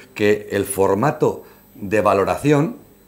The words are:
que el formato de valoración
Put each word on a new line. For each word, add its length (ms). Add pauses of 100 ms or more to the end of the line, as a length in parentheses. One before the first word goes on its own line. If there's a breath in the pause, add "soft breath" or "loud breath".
(140 loud breath)
que 360
el 140
formato 800 (300 soft breath)
de 260
valoración 760 (320)